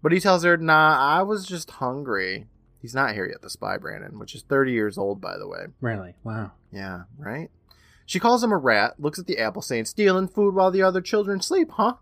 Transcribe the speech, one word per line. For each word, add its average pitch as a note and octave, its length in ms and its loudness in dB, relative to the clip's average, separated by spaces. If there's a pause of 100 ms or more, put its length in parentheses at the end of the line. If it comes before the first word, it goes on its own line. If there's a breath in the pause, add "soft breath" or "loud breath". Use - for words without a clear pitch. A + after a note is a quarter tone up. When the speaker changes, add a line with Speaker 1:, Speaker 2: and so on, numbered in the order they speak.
Speaker 1:
But D#3 100 4
he F#3 80 4
tells F3+ 240 4
her, F3 120 6
"Nah, D#3 420 4
I D3 240 2
was G3+ 240 -4
just F3 260 -12
hungry." A2 720 -6 (360)
He's A#2+ 120 -16
not C3 200 0
here F#2+ 120 -4
yet, - 160 -10
the - 80 -18
spy, G2+ 280 -6
Brandon, G2+ 400 -14
which G#2+ 160 -16
is - 80 -18
thirty C3+ 300 0
years G#2 260 0
old, G2+ 220 -4
by F#2 180 -10
the G2 100 -12
way. F2+ 180 -12 (140)
Speaker 2:
Really? G2+ 340 -8 (100)
Wow. A2 280 -10 (180)
Speaker 1:
Yeah, F#2+ 320 -12 (160)
right? C#3+ 320 -12 (540 soft breath)
She - 160 -4
calls A#3 240 4
him A3+ 80 2
a G3 60 2
rat, A#2 420 2
looks D3 180 -4
at F3+ 80 -12
the F3+ 120 -4
apple, G#2+ 240 -4
saying, A2+ 240 -4
"Stealing F#3+ 420 2
food G3+ 260 2
while F#3+ 160 4
the F#3+ 120 4
other F#3 180 4
children G3 400 0
sleep, E4 320 2
huh?" A#3 300 2